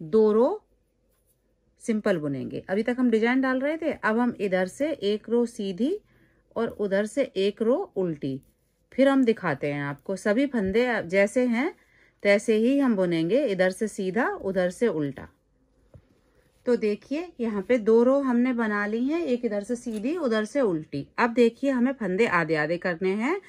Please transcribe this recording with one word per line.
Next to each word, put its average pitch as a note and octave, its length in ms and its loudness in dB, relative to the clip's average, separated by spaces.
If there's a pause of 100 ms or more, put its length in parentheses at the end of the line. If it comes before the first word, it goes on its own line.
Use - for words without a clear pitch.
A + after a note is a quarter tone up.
दो G#3+ 320 4
रो C#4+ 280 2 (1200)
सिंपल G#3+ 380 0
बुनेंगे। C#3 500 -6
अभी G3+ 140 -2
तक A#3+ 160 -2
हम B3+ 120 4
डिजाइन A#3 300 2
डाल C4 180 0
रहे D4+ 180 -2
थे, D#4+ 160 -4
अब A3 260 -2
हम A#3+ 200 0
इधर F#3 280 0
से D4 260 -4
एक G#3 360 -4
रो A#3+ 180 2
सीधी A3 480 -4 (600)
और A3+ 140 -4
उधर G3+ 380 -2
से C4+ 300 -2
एक G3 240 0
रो A#3 140 2 (200)
उल्टी, D3+ 440 -4 (540)
फिर C4+ 160 4
हम C4+ 160 4
दिखाते D#3 480 0
हैं C#3+ 100 -4
आपको। C#3+ 340 -8
सभी A3 300 0
फंदे A#3 400 0 (160)
जैसे G3+ 440 2
हैं B3 260 0 (500)
तैसे G#3 320 4
ही B3 240 4
हम B3 160 2
बुनेंगे, F3+ 500 2
इधर F#3 260 0
से G#3+ 160 -4
सीधा G3+ 420 -2
उधर G3 420 -2
से A#3 180 0
उल्टा। C#3+ 380 -4 (1400)
तो B3 120 2
देखिए, A3 500 -4 (120)
यहाँ G#3+ 220 -4
पे A#3+ 180 2
दो A3 240 4
रो C4+ 180 4
हमने B3+ 320 2
बना G#3+ 320 -2
ली A3+ 180 -2
हैं, D#4 180 0
एक B3 240 -2
इधर G3+ 180 -2
से A#3+ 120 -6
सीधी A#3+ 420 -4
उधर A3 280 0
से C#4 160 -2
उल्टी। D#3 440 -2 (140)
अब A#3 140 0
देखिए, A#3 380 2
हमें B3+ 220 0
फंदे G3 340 0
आधे E3 280 0
आधे D#3 220 0
करने F#3 360 -2
हैं। C4+ 360 -2